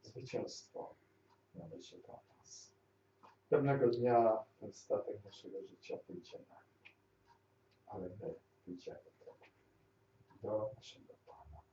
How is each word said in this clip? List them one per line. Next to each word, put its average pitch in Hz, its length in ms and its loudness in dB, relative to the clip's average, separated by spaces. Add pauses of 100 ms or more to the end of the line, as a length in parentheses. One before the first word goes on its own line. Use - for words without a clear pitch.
zwycięstwo - 920 -8 (600)
należy - 440 -14
do - 140 -18
nas. - 600 -20 (760)
Pewnego 139 400 6
dnia 117 540 6 (160)
ten - 120 -12
statek - 520 -2
naszego 98 380 -12
życia - 340 -10
pójdzie - 420 -14
na - 60 -18
dno, - 500 -20 (920)
ale 92 220 -8
my 113 260 -8 (300)
pójdziemy - 340 -10 (220)
do, - 160 -20 (1040)
do 539 340 0
naszego - 380 -20 (120)
Pana. 73 360 -20 (100)